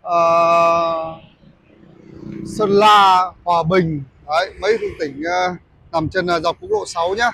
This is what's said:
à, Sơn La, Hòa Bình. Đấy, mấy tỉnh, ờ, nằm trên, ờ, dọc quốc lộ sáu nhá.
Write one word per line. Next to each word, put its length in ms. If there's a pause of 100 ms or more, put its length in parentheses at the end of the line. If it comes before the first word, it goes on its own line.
à, 140 (2250)
Sơn 240
La, 600 (140)
Hòa 180
Bình. 400 (240)
Đấy, 340
mấy 180 (220)
tỉnh, 220
ờ, 320 (380)
nằm 160
trên, 180
ờ, 140
dọc 200
quốc 100
lộ 160
sáu 280
nhá. 200